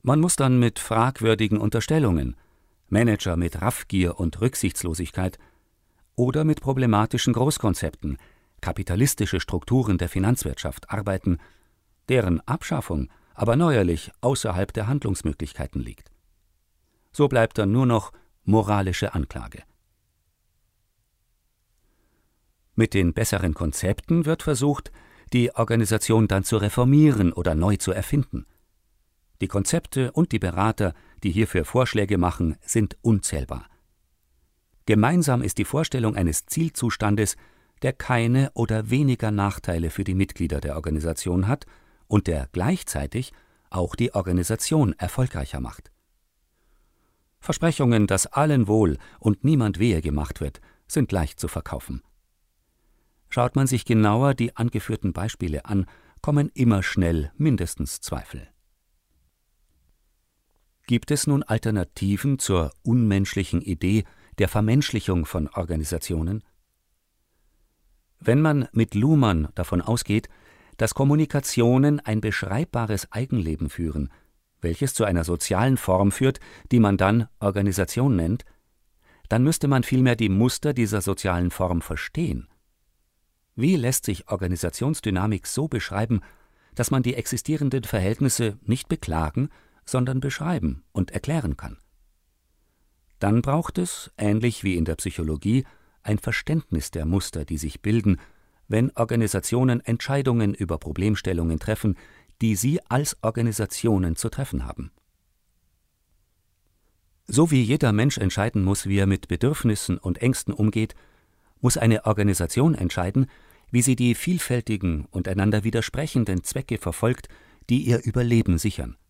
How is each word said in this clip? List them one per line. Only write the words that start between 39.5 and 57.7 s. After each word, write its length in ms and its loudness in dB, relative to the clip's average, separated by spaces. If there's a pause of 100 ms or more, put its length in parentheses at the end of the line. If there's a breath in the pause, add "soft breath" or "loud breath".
für 140 -6
die 120 -2
Mitglieder 440 -2
der 160 -6
Organisation 720 -2
hat 180 -2 (420 soft breath)
und 200 2
der 240 -2
gleichzeitig 840 -4 (360 soft breath)
auch 260 -4
die 200 -2
Organisation 760 0
erfolgreicher 680 -4
macht. 320 -12 (1500)
Versprechungen, 680 2
dass 200 0
allen 400 2
wohl 300 4 (220 loud breath)
und 240 0
niemand 340 2
wehe 240 2
gemacht 400 -4
wird, 200 -8 (260 soft breath)
sind 240 0
leicht 280 -2
zu 80 -6
verkaufen. 540 -10 (1300)
Schaut 280 0
man 100 2
sich 160 0
genauer 500 4
die 220 -2
angeführten 580 -4
Beispiele 520 -6
an, 200 0 (360 soft breath)
kommen 320 0
immer 280 4
schnell 560 0
mindestens 600 -2